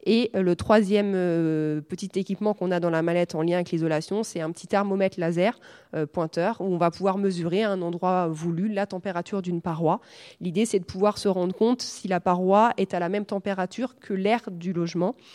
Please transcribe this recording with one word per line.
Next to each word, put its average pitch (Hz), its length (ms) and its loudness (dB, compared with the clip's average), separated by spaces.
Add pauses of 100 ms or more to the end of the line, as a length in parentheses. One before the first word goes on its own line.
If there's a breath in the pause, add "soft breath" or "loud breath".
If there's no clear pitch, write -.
Et, 226 320 2
euh, 190 40 2
le 175 140 4
troisième, 202 580 4
euh, 160 680 0
petit 185 340 -10
équipement 202 380 -2
qu'on 185 180 -2
a 175 80 2
dans 175 100 0
la 165 120 2
mallette 175 340 0
en 160 60 0
lien 170 140 2
avec 175 160 -2
l'isolation, 160 520 0
c'est - 160 -8
un 160 120 -4
petit - 160 -14
thermomètre 196 520 0
laser, 175 400 0 (340 soft breath)
euh, 156 120 -2
pointeur, 170 560 -2
où 185 40 -4
on 185 120 0
va 170 120 2
pouvoir 190 280 -2
mesurer 185 460 0
à 214 80 0
un 185 100 -2
endroit 175 480 0
voulu 165 400 -2
la 202 160 -2
température 185 560 -6
d'une 175 200 -4
paroi. 165 380 0 (400 loud breath)
L'idée, 180 260 0
c'est 208 140 0
de 180 60 -4
pouvoir 208 320 0
se - 100 -2
rendre 180 220 0
compte 226 320 2
si - 260 -10
la 185 120 0
paroi 190 580 4
est 196 160 -2
à 180 60 -2
la 170 100 0
même 202 160 -2
température 196 720 -4
que - 140 -8
l'air 208 280 0 (100)
du 170 200 -6
logement, 175 440 -2 (200 loud breath)